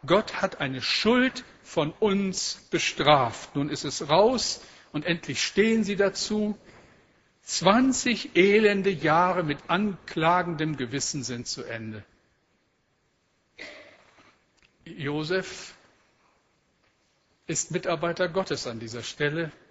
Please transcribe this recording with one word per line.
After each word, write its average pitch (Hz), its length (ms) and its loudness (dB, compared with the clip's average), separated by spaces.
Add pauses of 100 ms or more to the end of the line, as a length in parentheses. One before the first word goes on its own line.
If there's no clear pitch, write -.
Gott - 340 2
hat - 200 -4
eine 135 200 -4
Schuld 247 640 0 (180)
von 156 280 -2
uns 196 800 -2
bestraft. 143 840 2
Nun 143 120 -2
ist 147 160 -8
es 147 240 -8
raus 208 560 2 (280)
und 151 120 -4
endlich 170 380 -4
stehen 220 420 2
sie 196 120 -4
dazu. 208 640 -2 (840)
Zwanzig 240 920 2
elende 202 540 6
Jahre 170 520 2
mit 143 160 -2 (100)
anklagendem 170 1080 0
Gewissen 127 480 -6
sind 120 220 -8
zu - 180 -10
Ende. 110 400 -10 (2750)
Josef 156 920 -6 (1700)
ist - 240 -6
Mitarbeiter 170 580 -2
Gottes 170 380 -4
an 117 140 -8
dieser 113 220 -10
Stelle 151 480 -4 (200)